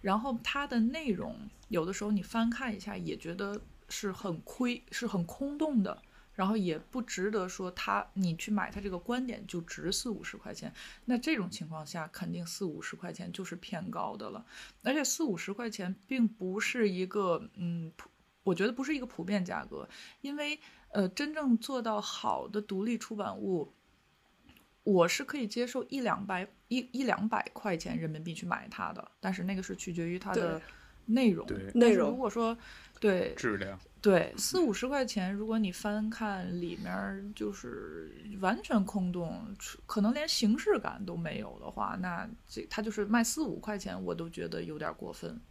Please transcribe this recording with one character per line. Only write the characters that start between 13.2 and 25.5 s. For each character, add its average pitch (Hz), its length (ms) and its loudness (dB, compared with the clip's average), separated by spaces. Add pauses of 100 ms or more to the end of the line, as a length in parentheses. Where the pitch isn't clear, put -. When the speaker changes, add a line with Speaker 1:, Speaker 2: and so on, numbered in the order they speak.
Speaker 1:
就 190 120 -6
是 170 120 -8
偏 175 340 -6
高 - 260 -4
的 208 140 -8
了。 226 160 -10 (380)
而 247 100 2
且 294 100 2
四 330 200 0
五 220 120 2
十 190 160 -6
块 233 160 -4
钱 190 280 -4 (100)
并 247 220 4
不 185 320 -2
是 226 280 2
一 185 200 2
个， 185 480 2
嗯， 170 420 -2
普-， - 100 -18 (360)
我 190 100 4
觉 190 140 2
得 247 40 2
不 262 120 -4
是 294 120 0
一 269 40 -2
个 247 80 -4
普 - 160 -8
遍 190 200 2
价 80 220 -4
格， - 240 -10 (320)
因 285 140 -4
为， 294 240 -2 (300)
呃， 190 200 2
真 294 240 -2
正 277 240 4
做 254 240 -2
到 220 180 0
好 - 480 0
的 208 140 -2
独 196 220 -2
立 233 160 0
出 - 160 -8
版 180 200 -2
物， 185 380 0 (1120)
我 180 240 8
是 277 160 0
可 294 160 -4
以 226 80 0
接 240 180 0